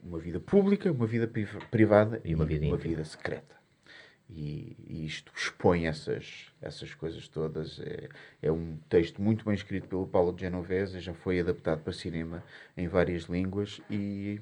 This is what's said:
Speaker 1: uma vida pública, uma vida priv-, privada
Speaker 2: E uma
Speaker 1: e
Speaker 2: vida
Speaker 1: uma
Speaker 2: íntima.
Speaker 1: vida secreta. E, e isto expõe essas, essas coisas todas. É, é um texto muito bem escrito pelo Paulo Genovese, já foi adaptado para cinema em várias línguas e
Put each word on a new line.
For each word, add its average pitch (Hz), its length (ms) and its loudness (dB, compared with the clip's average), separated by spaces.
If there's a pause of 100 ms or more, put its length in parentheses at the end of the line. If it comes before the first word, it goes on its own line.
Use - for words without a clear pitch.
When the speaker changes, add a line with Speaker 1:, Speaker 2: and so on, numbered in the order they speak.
Speaker 1:
uma 87 160 -8
vida 80 220 -6
pública, 196 500 4
uma 123 160 0
vida 117 200 0
priv-, 104 320 -4 (120)
privada 107 540 8
Speaker 2:
E 80 100 0
uma 80 100 4
Speaker 1:
e - 40 0
Speaker 2:
vida 76 180 0
Speaker 1:
uma 73 100 2
Speaker 2:
íntima. 78 140 -4
Speaker 1:
vida 78 140 -2
secreta. - 480 -10 (800)
E, 76 420 -8 (120)
e 80 160 -8
isto - 320 -10
expõe 87 500 4
essas, - 600 -4 (160)
essas - 320 -12
coisas 80 340 -8
todas. 78 560 -6
É, - 240 -10 (360)
é 76 80 4
um 82 260 -4 (100)
texto 85 320 4
muito 107 240 2
bem 107 100 2
escrito 95 340 -4
pelo 92 180 -2
Paulo 90 320 4
Genovese, 92 600 -2
já 87 120 -8
foi 90 280 0
adaptado 85 420 0
para 92 100 -4
cinema 82 500 -6 (340)
em 90 120 -2
várias 87 360 2
línguas 92 560 -2 (100)
e 101 520 -4